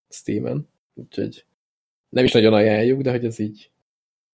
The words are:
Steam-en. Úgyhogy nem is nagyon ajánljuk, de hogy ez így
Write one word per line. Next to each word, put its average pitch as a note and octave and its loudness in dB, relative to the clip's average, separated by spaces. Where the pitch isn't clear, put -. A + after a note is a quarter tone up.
Steam-en. B2 -6
Úgyhogy - -10
nem B2+ 2
is B2 2
nagyon A2 4
ajánljuk, A2 2
de C3 -2
hogy A#2+ -4
ez A2+ -8
így G#2+ -10